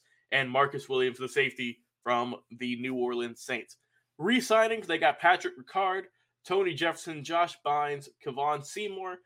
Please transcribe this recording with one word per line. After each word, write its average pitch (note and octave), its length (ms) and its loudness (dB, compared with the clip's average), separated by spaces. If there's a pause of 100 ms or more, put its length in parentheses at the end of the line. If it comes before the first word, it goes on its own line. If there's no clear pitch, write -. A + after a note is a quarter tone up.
(320)
and C3 180 2
Marcus C#3 380 2
Williams, B2+ 300 2
the B2+ 100 -6
safety B2 520 -2 (220)
from A#2+ 340 0 (160)
the B2 260 -6
New C3 180 -4
Orleans A#2+ 460 -2
Saints. - 340 -8 (420)
Re-signings, A3+ 680 2
they E3 120 0
got D#3 220 2
Patrick F3+ 400 4
Ricard, F#3+ 440 -2 (420)
Tony F#3 280 2
Jefferson, D#3+ 520 -4
Josh E3+ 400 0
Bynes, D3 420 0 (180)
Kevon C#3+ 400 -2
Seymour, F#3+ 600 -8